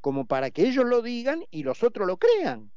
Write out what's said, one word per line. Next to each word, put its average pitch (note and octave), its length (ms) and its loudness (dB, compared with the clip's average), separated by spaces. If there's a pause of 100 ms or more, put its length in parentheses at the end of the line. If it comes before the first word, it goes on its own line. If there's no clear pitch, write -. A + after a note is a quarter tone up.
como C3+ 240 -2
para C3 240 0
que F#3 180 2
ellos B3+ 180 2
lo A#3+ 160 2
digan B3 500 -4
y D#3 120 -8
los C3 200 -2
otros G3 240 0
lo F3+ 100 -2
crean. G3+ 600 2